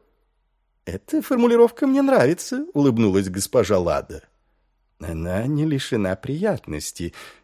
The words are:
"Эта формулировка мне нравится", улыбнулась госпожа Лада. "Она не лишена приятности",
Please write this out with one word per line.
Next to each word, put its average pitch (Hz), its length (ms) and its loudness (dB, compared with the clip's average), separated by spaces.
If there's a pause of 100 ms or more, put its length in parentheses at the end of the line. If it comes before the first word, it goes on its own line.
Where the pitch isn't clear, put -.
(880)
"Эта 277 340 -4
формулировка 233 680 2
мне 269 140 2
нравится", 247 720 2
улыбнулась 110 560 2
госпожа 98 500 0
Лада. 82 440 -4 (760)
"Она 85 480 -6
не 151 200 -2
лишена 113 500 -2
приятности", 131 960 -6 (320)